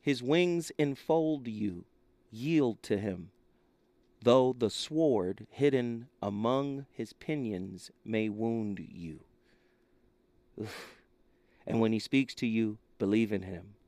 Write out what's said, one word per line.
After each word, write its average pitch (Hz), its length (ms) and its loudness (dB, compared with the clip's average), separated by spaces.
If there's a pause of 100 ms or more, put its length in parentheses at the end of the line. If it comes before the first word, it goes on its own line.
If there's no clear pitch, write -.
his 131 220 -2
wings 170 560 2
enfold 151 680 0
you, 104 380 -4 (460)
yield 127 540 2
to 107 140 0
him, 92 320 -6 (920)
though 127 300 6
the 120 180 0
sword 110 800 0
hidden 123 580 0 (140)
among 131 680 0
his 113 220 -10
pinions 101 760 -6 (140)
may 110 240 0
wound 107 500 -2 (140)
you. 82 280 -12 (1400)
Oof. - 360 -12 (680)
And 117 140 2
when 110 140 4
he 110 40 0
speaks 135 360 0
to - 120 -2
you, 110 300 0 (220)
believe 104 340 4
in 98 100 -2
him 95 320 -12 (140)